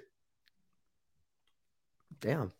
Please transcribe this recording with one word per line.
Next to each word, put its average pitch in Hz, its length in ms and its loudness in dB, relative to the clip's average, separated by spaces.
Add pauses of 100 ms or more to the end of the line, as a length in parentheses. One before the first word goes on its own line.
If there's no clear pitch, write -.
(2250)
Damn. 117 400 0